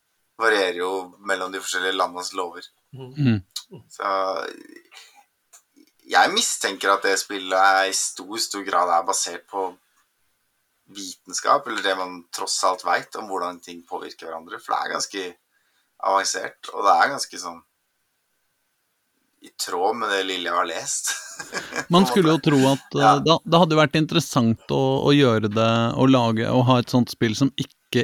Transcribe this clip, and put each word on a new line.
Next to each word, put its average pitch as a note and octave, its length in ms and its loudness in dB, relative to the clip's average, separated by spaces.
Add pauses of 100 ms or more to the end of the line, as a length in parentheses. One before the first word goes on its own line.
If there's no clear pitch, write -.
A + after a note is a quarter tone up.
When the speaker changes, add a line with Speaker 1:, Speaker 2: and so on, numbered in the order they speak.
(380)
Speaker 1:
Varierer G#2 380 2
jo F#2 440 -4
mellom F#2+ 320 -4
de F#2+ 80 -8
forskjellige F#2+ 360 -4
landenes F2+ 380 -4
lover. F2+ 280 -8 (300)
Speaker 2:
Mhm. C3 220 -18 (560)
Speaker 3:
Mm. E3+ 180 -20
Speaker 1:
Så F#2+ 600 -4 (1600)
jeg F#2+ 240 4
mistenker G2+ 640 0
at G2 80 0
det G2 160 2
spillet F#2+ 340 -6
er F#2+ 380 4
i - 20 -4
stor, F#2+ 460 -6
stor G2 260 -6
grad F2+ 240 0
er E2+ 180 2
basert F2+ 400 -4
på F#2+ 220 -6 (1200)
vitenskap, G2 760 -4
eller G#2+ 140 -6
det F#2+ 160 0
man F2+ 240 -8 (100)
tross - 320 -6
alt F#2 200 0
vet F2+ 320 -4
om G#2+ 120 -12
hvordan F2 340 -6
ting E2+ 220 -18
påvirker F2 420 -12
hverandre, E2 320 -12
for - 140 -8
det - 80 -2
er - 140 -6
ganske F#2+ 300 -6 (760)
avansert, G2 720 -2
og G#2+ 140 -4
det F#2+ 100 6
er B2+ 160 4
ganske B2 260 -8
sånn E2+ 240 -14 (1800)
i - 120 -20
tråd F#2 420 -2
med A2 140 -4
det G2 160 0
lille F2 220 -4
jeg E2+ 80 -2
har F2+ 100 0
lest. F#2 460 -6 (400)
<laughs> - 400 -6
Speaker 3:
Man F3+ 100 6
Speaker 1:
På F#3 60 2
en - 0 -
Speaker 3:
skulle D#3+ 240 4
jo D#3+ 60 2
Speaker 1:
måte. - 100 -2
Speaker 3:
tro C#3+ 100 6 (140)
at, - 140 -4 (100)
eh, C#3+ 80 2
Speaker 1:
Ja. - 60 8 (100)
Speaker 3:
da, D#3 240 2
det E3 160 4
hadde D#3 180 4
vært D3+ 160 2
interessant C#3+ 800 0
å, C#3 60 0 (240)
å C#3+ 100 6
gjøre A2+ 320 4
det, A2 220 2 (260)
å C3 160 4
lage, A#2 400 2
å B2 160 4
ha B2+ 140 6
et - 100 -6
sånt B2 220 2
spill G#2+ 240 0
som C3+ 180 2
ikke - 500 -4